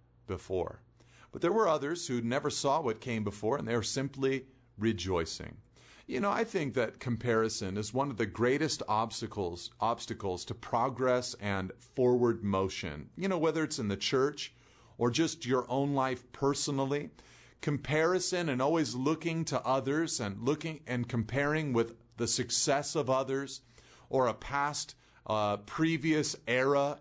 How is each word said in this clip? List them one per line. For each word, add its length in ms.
before. 560
But 80
there 120
were 140
others 420
who 120
never 300
saw 320
what 180
came 240
before, 320
and 100
they 80
were 80
simply 640
rejoicing. 800
You 140
know, 100
I 140
think 300
that 260
comparison 800
is 160
one 160
of 80
the 80
greatest 600
obstacles, 840
obstacles 640
to 80
progress 840
and 380
forward 640
motion. 720
You 120
know, 100
whether 260
it's 140
in 100
the 80
church 560
or 120
just 360
your 240
own 240
life 380
personally, 800
comparison 880
and 120
always 340
looking 500
to 200
others 540
and 240
looking 440
and 220
comparing 640
with 200
the 100
success 720
of 140
others 500
or 180
a 80
past, 600
uh, 320
previous 760
era 520